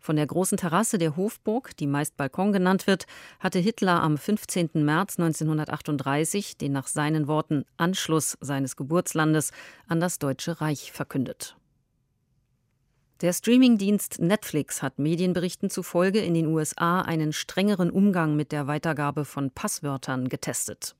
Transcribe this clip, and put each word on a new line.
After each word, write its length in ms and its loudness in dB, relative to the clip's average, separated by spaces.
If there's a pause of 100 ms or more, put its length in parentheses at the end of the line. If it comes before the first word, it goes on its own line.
Von 140 -2
der 120 2
großen 300 0
Terrasse 400 0
der 200 0
Hofburg, 580 -4
die 100 -4
meist 300 -2
Balkon 380 0
genannt 340 2
wird, 180 2 (360)
hatte 180 0
Hitler 420 2
am 160 2
fünfzehnten 680 0
März 320 0
neunzehnhundertachtunddreißig 1400 -2
den 140 -2
nach 160 -2
seinen 400 0
Worten 380 0 (100)
Anschluss 640 0
seines 380 -4
Geburtslandes 760 0 (380)
an 100 2
das 180 -2
Deutsche 440 -4
Reich 320 -4
verkündet. 640 -6 (1600)
Der 140 0
Streamingdienst 880 4
Netflix 600 0
hat 180 -6
Medienberichten 720 0
zufolge 500 0
in 140 0
den 140 2
U 120 2
S 180 -4
A 240 2
einen 320 0
strengeren 580 0
Umgang 460 4
mit 160 -2
der 140 -2
Weitergabe 580 -2
von 260 -6
Passwörtern 760 -4
getestet. 720 -8